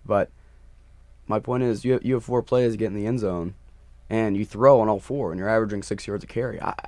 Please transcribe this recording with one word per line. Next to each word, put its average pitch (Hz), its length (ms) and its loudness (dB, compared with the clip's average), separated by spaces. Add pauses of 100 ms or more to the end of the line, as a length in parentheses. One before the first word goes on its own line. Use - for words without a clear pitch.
but 101 240 2 (1000)
my 107 100 0
point 123 240 -2
is 113 220 0
you, 127 180 2
you 127 120 0
have 117 100 -2
four 120 180 0
plays 123 300 2
to 107 40 -6
get 110 100 -2
in 98 80 -6
the 104 120 -4
end 120 140 -2
zone, 90 340 -4 (560)
and 110 260 0
you 104 80 -2
throw 123 360 6
on 107 80 2
all 104 100 2
four, 127 320 -4
and 90 80 -6
you're 95 100 -4
averaging 107 360 0
six - 200 -6
yards 104 200 -6
a - 20 -16
carry. 117 340 -6
I, - 140 -6 (140)